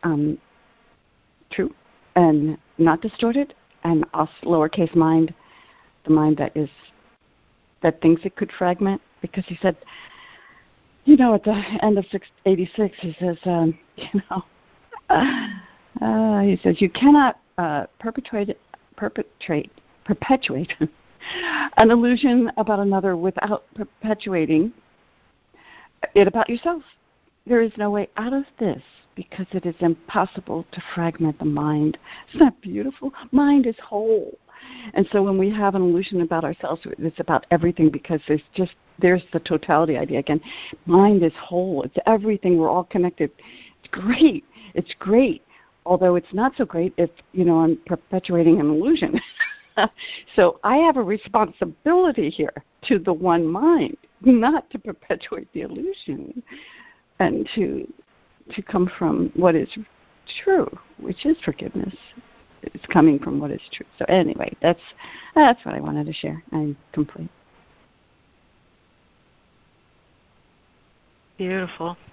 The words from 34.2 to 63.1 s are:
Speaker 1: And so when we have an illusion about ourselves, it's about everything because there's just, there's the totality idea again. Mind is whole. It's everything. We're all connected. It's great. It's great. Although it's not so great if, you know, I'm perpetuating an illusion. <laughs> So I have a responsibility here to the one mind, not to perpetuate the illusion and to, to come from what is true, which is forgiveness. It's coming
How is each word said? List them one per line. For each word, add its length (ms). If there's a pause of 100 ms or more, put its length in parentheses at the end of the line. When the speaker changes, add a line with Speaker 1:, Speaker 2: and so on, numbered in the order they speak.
Speaker 1:
And 180
so 120
when 160
we 100
have 240
an 80
illusion 400
about 220
ourselves, 420
it's 340
about 300
everything 400
because 380
there's 160 (100)
just, 200 (260)
there's 240 (100)
the 60
totality 580
idea 220
again. 200 (460)
Mind 380
is 180
whole. 400
It's 240
everything. 540
We're 100
all 140
connected. 480 (480)
It's 120
great. 540 (300)
It's 240
great. 420 (420)
Although 320
it's 160
not 260
so 80
great 320
if, 120 (220)
you 120
know, 160
I'm 180 (100)
perpetuating 720
an 100
illusion. 560
<laughs> 60 (1040)
So 300
I 100
have 220
a 40
responsibility 1300
here 240 (340)
to 120
the 140
one 340
mind, 500 (220)
not 520
to 60
perpetuate 760
the 80
illusion 800 (760)
and 360
to, 360 (600)
to 80
come 380
from 340
what 220
is 140 (720)
true, 240 (320)
which 260
is 180
forgiveness. 520 (680)
It's 240
coming 300